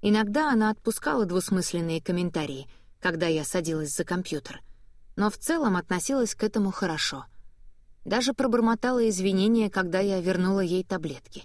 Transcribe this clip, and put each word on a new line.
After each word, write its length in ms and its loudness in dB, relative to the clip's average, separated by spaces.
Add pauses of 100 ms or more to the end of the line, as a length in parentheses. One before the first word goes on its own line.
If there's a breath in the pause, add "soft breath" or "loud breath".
Иногда 460 4
она 200 4
отпускала 560 0
двусмысленные 760 0
комментарии, 680 -2 (320 soft breath)
когда 280 0
я 160 2
садилась 500 -2
за 80 -2
компьютер, 580 -6 (540)
но 160 2
в 80 -10
целом 380 0
относилась 580 0
к 80 -6
этому 300 0
хорошо. 540 -4 (800)
Даже 300 0
пробормотала 760 2
извинения, 640 2
когда 300 0
я 200 0
вернула 380 2
ей 240 0
таблетки. 640 -8